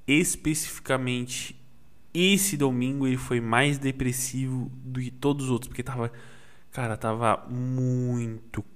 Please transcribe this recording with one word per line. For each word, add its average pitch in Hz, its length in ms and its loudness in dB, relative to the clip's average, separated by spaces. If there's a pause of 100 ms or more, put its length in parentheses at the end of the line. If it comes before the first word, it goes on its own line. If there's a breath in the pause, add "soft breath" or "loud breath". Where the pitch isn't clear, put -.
especificamente 131 1500 0 (540)
esse 190 420 6
domingo 135 520 2
ele 127 100 4
foi 123 240 0
mais 127 380 4
depressivo 131 960 0
do 127 240 -6
que 123 120 -4
todos 143 340 2
os 127 60 0
outros, 117 180 0
porque - 140 -6
tava, 120 280 -2 (600 loud breath)
cara, 113 260 -2
tava 113 520 2
muito 123 1120 0 (120)